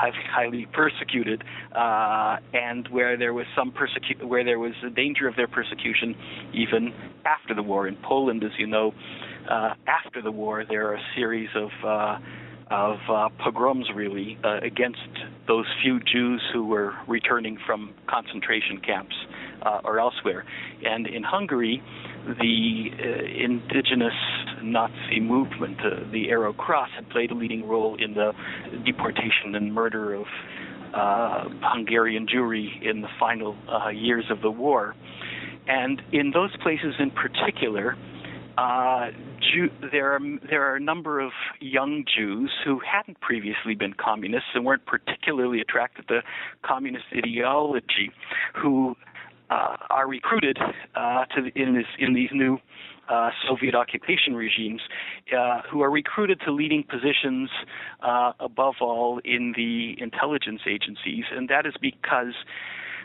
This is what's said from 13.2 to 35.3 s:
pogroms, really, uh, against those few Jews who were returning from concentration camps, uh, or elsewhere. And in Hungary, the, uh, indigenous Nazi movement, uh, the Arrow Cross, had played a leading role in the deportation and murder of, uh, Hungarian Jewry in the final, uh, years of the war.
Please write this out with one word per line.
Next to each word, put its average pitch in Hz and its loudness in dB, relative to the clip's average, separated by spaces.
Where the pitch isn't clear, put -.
pogroms, 127 2
really, 101 -4
uh, 104 2
against 123 -2
those 113 4
few 131 4
Jews 123 2
who 120 0
were 104 2
returning 113 0
from 104 -2
concentration 110 0
camps, 95 -2
uh, 104 2
or 110 2
elsewhere. 107 0
And 113 0
in 113 -6
Hungary, 131 0
the, 113 2
uh, - -8
indigenous 123 2
Nazi 113 0
movement, 123 2
uh, 107 2
the 107 0
Arrow 110 4
Cross, - 2
had 113 -12
played 120 0
a 123 -4
leading 113 -4
role 110 2
in 107 -2
the 104 4
deportation 110 0
and 104 0
murder 110 0
of, 101 -6
uh, 101 2
Hungarian 113 2
Jewry 113 0
in 110 -2
the 104 -8
final, 110 0
uh, 107 0
years 113 2
of 104 0
the 107 2
war. 117 2